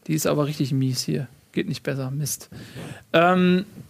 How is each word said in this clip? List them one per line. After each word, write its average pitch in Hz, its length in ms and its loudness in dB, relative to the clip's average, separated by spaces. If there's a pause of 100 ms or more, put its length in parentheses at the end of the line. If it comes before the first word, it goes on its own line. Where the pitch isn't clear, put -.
Die 165 80 -2
ist 156 120 -2
aber 151 180 2
richtig 143 280 -2
mies 131 320 0
hier. 147 220 -2 (260)
Geht 165 140 -2
nicht - 160 -6
besser. 135 280 -4
Mist. 143 400 -6 (640)
Ähm, 180 500 4 (260)